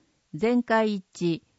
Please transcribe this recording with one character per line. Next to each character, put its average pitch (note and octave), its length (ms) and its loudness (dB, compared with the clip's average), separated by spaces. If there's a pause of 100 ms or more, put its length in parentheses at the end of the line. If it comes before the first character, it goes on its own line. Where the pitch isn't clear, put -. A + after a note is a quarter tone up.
(340)
全 A#3 300 0
会 A3 320 0
一 F#3+ 180 -10
致、 E3+ 300 -2 (160)